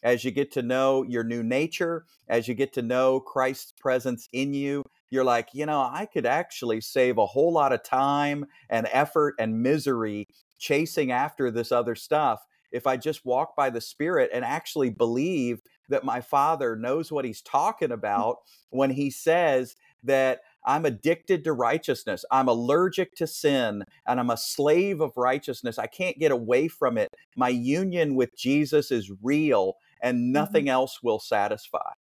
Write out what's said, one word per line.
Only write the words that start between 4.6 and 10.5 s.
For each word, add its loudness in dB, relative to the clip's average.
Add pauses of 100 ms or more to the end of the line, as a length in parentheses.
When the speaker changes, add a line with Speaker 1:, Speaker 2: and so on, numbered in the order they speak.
Speaker 1:
you're 2
like, 2
"You -4
know, 0
I -4
could -4
actually -2
save 2
a 4
whole 2
lot 4
of -2
time 0 (240)
and 0
effort 2
and -2
misery 0 (320)